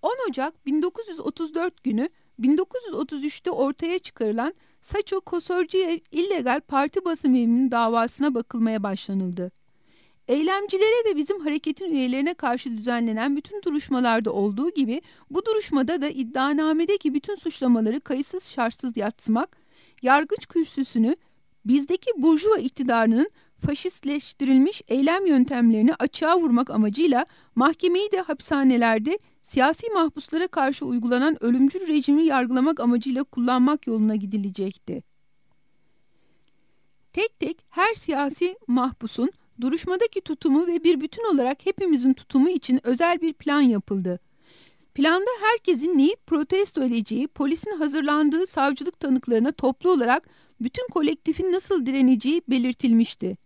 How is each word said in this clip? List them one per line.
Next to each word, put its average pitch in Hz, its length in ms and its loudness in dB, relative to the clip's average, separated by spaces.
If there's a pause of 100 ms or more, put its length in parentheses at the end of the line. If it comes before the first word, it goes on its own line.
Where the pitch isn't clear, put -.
On 403 140 -2 (140)
Ocak 269 360 -6
bin 294 160 -2
dokuz 427 280 -6
yüz 320 100 -12
otuz 311 360 -8
dört 339 280 -4
günü 247 260 -2 (300)
bin 262 180 4
dokuz 480 280 -4
yüz 370 80 -10
otuz 277 300 -6
üçte 302 280 -6
ortaya 330 480 -2
çıkarılan 233 540 -4 (280)
Saço 392 400 -6
Kosorcuyev 349 800 -2 (120)
illegal 302 500 -2
parti 294 440 -2
basım 302 300 0
evinin 240 360 2
davasına 233 600 0
bakılmaya 226 500 -2
başlanıldı. 190 680 -4 (760)
Eylemcilere 403 840 0
ve 370 60 0
bizim 311 240 -2
hareketin 311 520 -4
üyelerine 269 420 0
karşı 247 440 -4
düzenlenen 233 580 -2
bütün 403 260 -8
duruşmalarda 247 720 0
olduğu 208 360 -2
gibi 277 320 -2 (280)
bu 370 160 -2
duruşmada 339 560 0
da 294 80 -2
iddianamedeki 302 1040 0
bütün 349 220 -4
suçlamaları 247 680 0
kayıtsız 285 480 -6
şartsız 233 480 -6
yatsımak, 220 600 -4 (440)
yargıç 294 440 -4
kürsüsünü 269 720 -2 (500)
bizdeki 285 520 -2
burjuva 320 400 2
iktidarının 240 720 2 (360)
faşistleştirilmiş 285 1200 0
eylem 311 380 0
yöntemlerini 247 760 4
açığa 330 400 0
vurmak 254 300 2
amacıyla 240 560 2 (300)
mahkemeyi 349 560 2
de 381 100 0
hapishanelerde 262 1000 0 (220)
siyasi 302 480 0
mahpuslara 330 580 -2
karşı 277 380 -2
uygulanan 247 580 0
ölümcül 269 440 2
rejimi 302 380 2
yargılamak 262 540 2
amacıyla 240 440 0
kullanmak 254 640 0
yoluna 220 280 0
gidilecekti. 196 880 -6 (2000)
Tek 427 260 -4
tek 320 180 -4 (120)
her 403 240 0
siyasi 294 640 -2 (100)
mahpusun 247 640 -2 (300)
duruşmadaki 359 600 -2
tutumu 311 460 0
ve 339 160 -2
bir 320 180 4
bütün 415 320 -2
olarak 269 320 0
hepimizin 302 480 2
tutumu 277 360 2
için 285 340 0
özel 330 380 0
bir 320 120 -2
plan 294 280 0
yapıldı. 196 580 0 (760)
Planda 349 340 2 (120)
herkesin 359 560 2
neyip 311 300 2
protesto 311 560 0
edeceği, 233 440 -2
polisin 320 440 -4
hazırlandığı 302 760 0
savcılık 285 520 -2
tanıklarına 254 520 0
toplu 277 400 0
olarak 254 380 2 (320)
bütün 480 260 -6
kolektifin 320 640 -2
nasıl 359 340 -2
direneceği 262 640 2
belirtilmişti. 233 1000 0